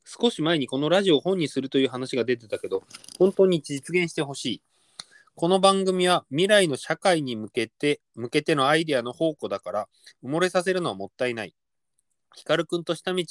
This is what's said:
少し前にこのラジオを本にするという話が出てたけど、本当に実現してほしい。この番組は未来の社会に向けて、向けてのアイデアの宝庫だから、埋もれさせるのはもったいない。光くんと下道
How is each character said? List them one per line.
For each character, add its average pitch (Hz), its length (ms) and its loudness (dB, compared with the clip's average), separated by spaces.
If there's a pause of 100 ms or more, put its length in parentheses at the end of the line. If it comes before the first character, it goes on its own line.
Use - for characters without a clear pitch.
少 - 260 -2
し - 100 -6
前 160 160 0
に 131 80 -2
こ 131 140 -4
の 151 100 0
ラ 196 140 4
ジ 190 80 2
オ 139 60 6
を - 20 4
本 190 180 -2
に 151 100 0
す - 140 -4
る 131 80 -6
と 143 80 0
い 135 80 4
う - 20 2
話 127 280 -8
が 120 80 0
出 120 120 -2
て 117 120 -12
た 101 100 -6
け - 100 -10
ど、 95 160 -4 (360)
本 190 120 6
当 190 140 4
に 175 160 2
実 147 340 -6
現 175 160 0
し - 40 -16
て 156 80 0
ほ 139 100 -10
し - 120 -10
い。 104 160 -6 (720)
こ 170 140 0
の 190 100 4
番 196 260 4
組 185 220 2
は 175 240 2
未 170 160 0
来 202 200 4
の 131 100 -2
社 - 200 -6
会 175 240 2
に 127 140 -6
向 107 140 -8
け 110 180 -2
て、 - 340 -2 (140)
向 117 140 -8
け 151 120 0
て 160 140 0
の 135 120 2
ア 156 80 4
イ 165 100 0
デ 143 120 0
ア 117 60 0
の 123 100 -8
宝 160 220 -2
庫 104 140 -8
だ 98 100 -4
か 90 120 -12
ら、 101 180 -4 (340)
埋 123 60 -10
も 156 100 -2
れ 180 100 2
さ 180 140 0
せ 185 100 0
る 180 80 -4
の 151 80 -4
は 98 60 -6
も 98 120 -10
っ - 80 -16
た 127 120 -2
い 120 80 -4
な 110 80 -6
い。 85 100 -14 (800)
光 160 320 -2
く 170 140 -4
ん 165 40 -8
と 170 120 -4
下 180 180 -6
道 180 180 -2